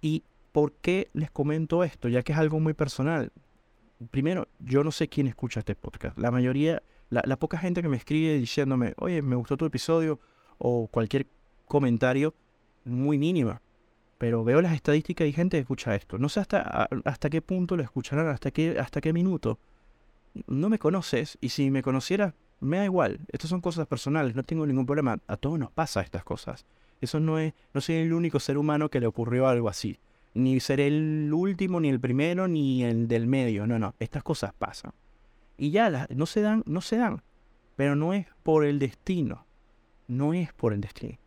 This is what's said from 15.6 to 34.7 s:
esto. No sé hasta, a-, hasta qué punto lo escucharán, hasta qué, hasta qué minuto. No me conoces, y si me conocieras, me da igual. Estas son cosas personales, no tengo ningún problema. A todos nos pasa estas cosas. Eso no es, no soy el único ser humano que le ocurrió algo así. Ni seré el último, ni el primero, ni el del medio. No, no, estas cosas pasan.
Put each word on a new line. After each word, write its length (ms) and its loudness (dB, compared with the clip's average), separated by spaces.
esto. 220 -6
No 120 0
sé 100 -2
hasta, 220 0
a-, 280 -2
hasta 240 -2
qué 120 0
punto 360 -2
lo 60 0
escucharán, 440 -2
hasta 240 -2
qué, 280 0
hasta 220 -4
qué 120 0
minuto. 460 0
No 220 0
me 100 2
conoces, 640 0
y 80 -2
si 220 2
me 100 2
conocieras, 520 0
me 180 0
da 80 2
igual. 340 2
Estas 180 -6
son 120 -2
cosas 260 -2
personales, 480 0
no 80 -2
tengo 220 -2
ningún 200 2
problema. 420 0
A 100 -4
todos 220 -2
nos 120 -4
pasa 300 -2
estas 220 -6
cosas. 420 -10
Eso 180 -2
no 180 2
es, 160 -2
no 80 0
soy 140 -2
el 180 0
único 260 2
ser 180 -2
humano 320 2
que 100 0
le 80 0
ocurrió 400 0
algo 220 2
así. 300 -8
Ni 260 2
seré 280 2
el 460 0
último, 460 0
ni 100 2
el 100 2
primero, 480 0
ni 360 2
el 240 0
del 200 2
medio. 400 2
No, 120 0
no, 200 -4
estas 240 -6
cosas 300 -4
pasan. 400 -10